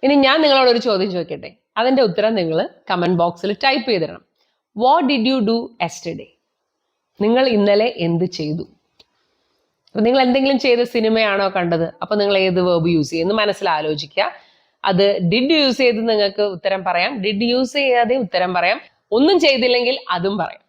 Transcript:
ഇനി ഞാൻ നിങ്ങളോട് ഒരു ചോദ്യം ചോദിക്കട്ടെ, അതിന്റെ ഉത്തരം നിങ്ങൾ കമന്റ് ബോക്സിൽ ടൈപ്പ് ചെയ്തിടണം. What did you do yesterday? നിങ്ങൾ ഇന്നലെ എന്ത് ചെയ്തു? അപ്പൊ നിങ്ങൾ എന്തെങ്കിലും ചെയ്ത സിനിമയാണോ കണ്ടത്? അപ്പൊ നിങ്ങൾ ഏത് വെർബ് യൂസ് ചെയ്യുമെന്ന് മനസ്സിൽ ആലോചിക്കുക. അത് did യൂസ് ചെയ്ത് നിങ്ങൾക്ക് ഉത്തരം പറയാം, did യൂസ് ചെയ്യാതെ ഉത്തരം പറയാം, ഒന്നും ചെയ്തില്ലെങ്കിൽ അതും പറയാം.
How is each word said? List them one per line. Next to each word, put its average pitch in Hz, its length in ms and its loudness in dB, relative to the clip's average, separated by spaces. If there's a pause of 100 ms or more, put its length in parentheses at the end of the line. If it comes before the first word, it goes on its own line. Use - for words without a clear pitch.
ഇനി 277 120 2
ഞാൻ 277 280 4
നിങ്ങളോട് 269 280 4
ഒരു 240 80 2
ചോദ്യം 214 320 -2
ചോദിക്കട്ടെ, 160 440 -8 (220)
അതിന്റെ 254 260 2
ഉത്തരം 214 320 0
നിങ്ങൾ 175 340 -2 (220)
കമന്റ് 175 280 0
ബോക്സിൽ 175 460 -2
ടൈപ്പ് 269 260 0
ചെയ്തിടണം. 175 340 -4 (600)
What 294 280 4
did 254 180 0
you 269 80 0 (120)
do 226 60 0 (280)
yesterday? - 460 -12 (920)
നിങ്ങൾ 240 280 2
ഇന്നലെ 208 480 2
എന്ത് 170 280 -2
ചെയ്തു? 165 380 -6 (1200)
അപ്പൊ - 140 -6
നിങ്ങൾ 240 200 2
എന്തെങ്കിലും 262 380 2
ചെയ്ത 240 240 2
സിനിമയാണോ 220 680 0
കണ്ടത്? 170 540 -2
അപ്പൊ 196 140 -4
നിങ്ങൾ 202 220 2
ഏത് 185 220 2
വെർബ് 175 280 2
യൂസ് 160 220 0
ചെയ്യുമെന്ന് 185 320 -2
മനസ്സിൽ 202 260 -4
ആലോചിക്കുക. 156 640 -4 (520)
അത് 196 340 2
did 220 340 0
യൂസ് 277 260 2
ചെയ്ത് 233 300 0
നിങ്ങൾക്ക് 208 340 0
ഉത്തരം 190 420 -4
പറയാം, 190 380 -2
did 202 200 -2
യൂസ് 247 300 0
ചെയ്യാതെ 247 440 0
ഉത്തരം 185 380 -2
പറയാം, 180 260 0 (320)
ഒന്നും 302 280 4
ചെയ്തില്ലെങ്കിൽ 247 580 2 (120)
അതും 190 280 -2
പറയാം. - 300 -6